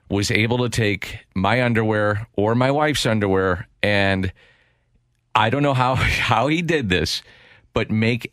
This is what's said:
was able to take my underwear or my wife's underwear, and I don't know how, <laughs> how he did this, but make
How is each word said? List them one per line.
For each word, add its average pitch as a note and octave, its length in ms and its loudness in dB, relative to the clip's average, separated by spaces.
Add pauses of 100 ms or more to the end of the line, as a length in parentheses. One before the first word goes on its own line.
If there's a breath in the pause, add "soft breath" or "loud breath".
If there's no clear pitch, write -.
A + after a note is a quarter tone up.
was G2+ 200 0
able A2+ 300 0
to B2 100 -2
take G#2 500 -4 (140)
my G#2 300 0
underwear G#2+ 720 0
or G#2 180 2
my B2+ 160 2
wife's D3+ 360 0
underwear, F#2+ 600 0 (140)
and G2 500 0 (1040 soft breath)
I A2 160 2
don't C#3 140 0
know C#3+ 100 2
how, B2+ 220 2
<laughs> - 0 -
how - 520 0
he E3 140 0
did D3+ 280 -2
this, F2 320 -2 (520 loud breath)
but A2+ 160 -2
make A2+ 420 -2